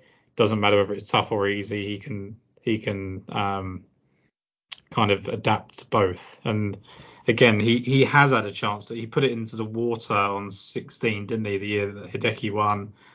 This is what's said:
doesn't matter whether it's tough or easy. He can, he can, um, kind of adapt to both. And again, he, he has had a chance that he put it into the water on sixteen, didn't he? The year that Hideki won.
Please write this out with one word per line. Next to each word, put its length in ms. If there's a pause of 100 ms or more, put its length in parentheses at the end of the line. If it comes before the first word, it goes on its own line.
(360)
doesn't 240
matter 180
whether 160
it's 180
tough 220
or 140
easy. 400
He 120
can, 380 (240)
he 180
can, 500
um, 540 (1080)
kind 220
of 160
adapt 520
to 60
both. 600
And 320 (500)
again, 320
he, 200
he 260
has 260
had 140
a 60
chance 360
that 80
he 100
put 180
it 80
into 240
the 100
water 480
on 360
sixteen, 800
didn't 180
he? 120
The 100
year 240
that 200
Hideki 400
won. 420 (220)